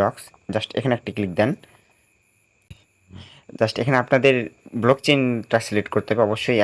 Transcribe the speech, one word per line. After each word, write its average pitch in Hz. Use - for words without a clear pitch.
ডক্স, 104
just 107
এখানে 123
একটা -
ক্লিক 98
দেন। 113
Just 113
এখানে 131
আপনাদের 131
ব্লকচেইনটা 123
সিলেক্ট 104
করতে 104
হবে, 117
অবশ্যই 110